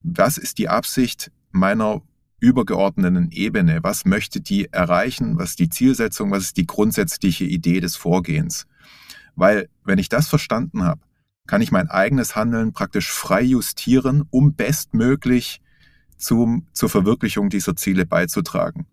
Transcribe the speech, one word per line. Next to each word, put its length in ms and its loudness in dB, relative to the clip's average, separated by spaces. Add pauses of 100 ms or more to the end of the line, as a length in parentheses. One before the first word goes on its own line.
Was 360 0
ist 200 -10
die 100 -2
Absicht 600 -4 (200)
meiner 520 0 (380)
übergeordneten 920 2
Ebene? 520 0
Was 220 -4
möchte 360 -2
die 320 -4
erreichen? 680 0
Was 120 -4
ist 100 -10
die 100 2
Zielsetzung? 600 0
Was 140 -2
ist 120 -8
die 100 0
grundsätzliche 800 0
Idee 360 0
des 160 -4
Vorgehens? 680 -2 (680)
Weil, 340 2 (160)
wenn 140 2
ich 120 -2
das 180 2
verstanden 540 -2
habe, 180 0 (460)
kann 160 0
ich 100 0
mein 160 2
eigenes 480 0
Handeln 360 0
praktisch 380 -4
frei 320 0
justieren, 880 2
um 240 4
bestmöglich 1080 0 (560)
zum, 560 0
zur 160 -2
Verwirklichung 580 2
dieser 260 -2
Ziele 300 0
beizutragen. 880 -2